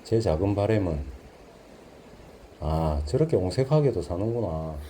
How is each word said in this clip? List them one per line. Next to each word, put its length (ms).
제 160
작은 340
바램은, 500
"아, 460
저렇게 300
옹색하게도 680
사는구나. 720